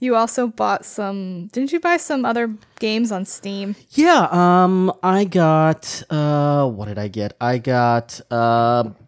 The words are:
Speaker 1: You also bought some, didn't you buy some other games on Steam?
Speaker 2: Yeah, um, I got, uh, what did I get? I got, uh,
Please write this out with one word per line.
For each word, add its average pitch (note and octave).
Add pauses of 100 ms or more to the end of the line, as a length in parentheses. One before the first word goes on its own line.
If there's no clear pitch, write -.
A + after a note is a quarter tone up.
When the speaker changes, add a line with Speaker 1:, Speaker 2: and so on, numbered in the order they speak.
Speaker 1:
You B3
also A#3
bought G#3+
some, F#3+
didn't C4+
you E4
buy F4
some C#4+
other A#3 (240)
games A3
on F#3+
Steam? G3 (180)
Speaker 2:
Yeah, D4+
um, F3+ (100)
I F#3
got, D#3+
uh, D3
what G#2
did G#2
I G#2
get? G#2
I B2
got, A#2+ (100)
uh, A#2 (180)